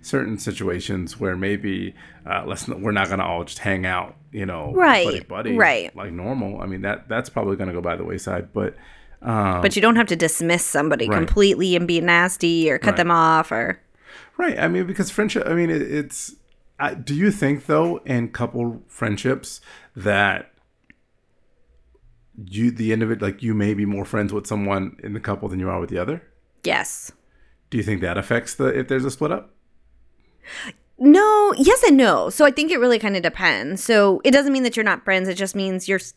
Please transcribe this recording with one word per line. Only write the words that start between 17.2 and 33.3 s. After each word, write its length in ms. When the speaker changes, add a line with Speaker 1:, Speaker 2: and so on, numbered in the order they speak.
Speaker 1:
think, 340
though, 400
in 240
couple 580
friendships 720
that 580
you, 260
the 200
individ-, 300
like, 220
you 100
may 200
be 120
more 200
friends 260
with 160
someone 560
in 100
the 60
couple 300
than 100
you 100
are 100
with 100
the 80
other? 260
Speaker 2:
Yes. 480
Speaker 1:
Do 80
you 60
think 180
that 160
affects 380
the, 120
if 200
there's 180
a 60
split 200
up? 220
Speaker 2:
No, 600
yes 260
and 120
no. 340
So 160
I 60
think 200
it 80
really 200
kinda 220
depends. 640